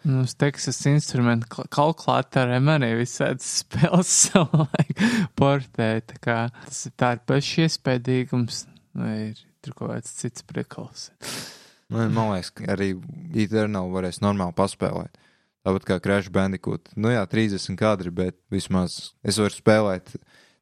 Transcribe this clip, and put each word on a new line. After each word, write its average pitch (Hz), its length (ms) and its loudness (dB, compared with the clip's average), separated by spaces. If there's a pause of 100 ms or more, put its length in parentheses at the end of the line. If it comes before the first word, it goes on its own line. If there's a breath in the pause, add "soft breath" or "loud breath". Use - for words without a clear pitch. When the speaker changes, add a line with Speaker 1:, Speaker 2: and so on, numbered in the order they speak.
Speaker 1:
Nu, 131 260 2
uz - 80 -6
Texas - 460 -2 (100)
Instrument 120 560 2
kal-, - 240 -12
kalkulatoriem 131 1040 2
arī 131 220 2
visādas 135 600 -2
spēles - 600 2
<laughs> - 60 6
savulaik 156 760 2 (400 loud breath)
portē, 135 540 2 (100)
tā - 160 -18
kā 117 200 0 (160)
tas - 280 -14
ir, - 160 -12
tā 123 160 4
ir 117 80 -10
paša 143 460 0
iespaidīgums, 127 960 -2 (340)
vai 113 160 -4 (140)
ir 110 160 -14 (180)
tur - 160 -14
kaut 113 160 -8
kāds - 240 -12
cits - 240 -10
prikals? - 680 -12 (760 loud breath)
Speaker 2:
Nu, 113 160 -2
man 110 320 0
liekas, 90 160 -6
ka - 240 -12
arī 95 220 -2 (420)
Eternal 104 560 0
varēs 92 320 -4
normāli 98 320 0
paspēlēt. 95 560 -2 (520 soft breath)
Tāpat 95 200 0
kā 90 160 0
Crash 95 320 0
Bandicoot. 95 640 -2
Nu 113 160 2
jā, 110 160 0
trīsdesmit 101 480 -2
kadri, 95 320 0
bet 90 400 -4
vismaz 92 720 -2
es 101 160 -2
varu 104 160 2
spēlēt 107 600 2 (460 soft breath)